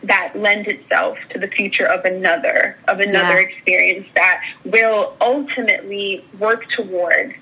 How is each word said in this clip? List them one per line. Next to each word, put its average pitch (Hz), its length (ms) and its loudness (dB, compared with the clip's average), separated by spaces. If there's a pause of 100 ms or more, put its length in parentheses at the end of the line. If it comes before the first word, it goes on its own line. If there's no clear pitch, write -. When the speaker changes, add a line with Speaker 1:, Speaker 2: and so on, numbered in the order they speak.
Speaker 1:
that 196 320 0
lend 208 320 0
itself - 500 -2 (120)
to - 80 -10
the 190 100 -4
future 196 380 -2
of 185 200 0
another, - 720 0 (120)
of 196 120 0
another 185 420 4
Speaker 2:
Yeah. 185 60 2
Speaker 1:
experience - 680 0
that 196 260 2 (240)
will 220 560 2
ultimately 202 1000 -2 (160)
work 226 300 0
towards 185 720 -2